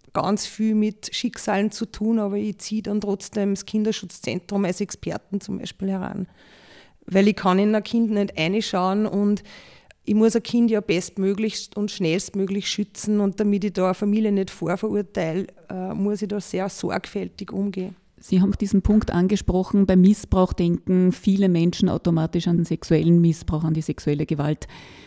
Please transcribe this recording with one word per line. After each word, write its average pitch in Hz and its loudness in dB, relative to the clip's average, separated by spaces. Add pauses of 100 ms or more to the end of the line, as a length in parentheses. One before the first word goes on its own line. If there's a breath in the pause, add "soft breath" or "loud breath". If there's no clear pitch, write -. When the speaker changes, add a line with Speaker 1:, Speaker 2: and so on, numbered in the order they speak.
(140)
Speaker 1:
ganz - -2
viel 220 -2
mit 214 -2
Schicksalen 208 -2
zu - -8
tun, 226 -2
aber 202 -2
ich 208 -4
ziehe 220 -6
dann 202 -4
trotzdem 202 -2
das - -8
Kinderschutztentrum 202 -4
als 180 -2
Experten - -8
zum 190 -8
Beispiel - -6
heran. 185 -6 (800 soft breath)
Weil 196 4
ich 208 2
kann 185 2
in 208 4
ein 208 0
Kind 233 0
nicht 202 -2
reinschauen 190 0
und 202 0 (640 loud breath)
ich 208 0
muss 220 4
ein 226 0
Kind 233 2
ja 214 0
bestmöglichst 196 -2
und 208 -2
schnellstmöglich 196 -2
schützen 208 -2
und 196 0
damit 202 2
ich 202 -4
da 185 0
eine 185 2
Familie 208 0
nicht 190 0
vorverurteile, 185 -4 (220)
äh, 185 -6
muss 202 -2
ich 214 -4
da 202 -4
sehr 190 -6
sorgfältig - -8
umgehen. 190 -6 (240)
Speaker 2:
Sie 185 2
haben 196 4
diesen 196 2
Punkt 214 2
angesprochen, 185 2
beim 185 6
Missbrauch 185 4
denken 180 2
viele 196 2
Menschen 175 2
automatisch 165 0
an 170 2
den 170 2
sexuellen 165 4
Missbrauch, 165 0
an 165 0
die 160 -2
sexuelle 147 -2
Gewalt. 147 -2 (400 loud breath)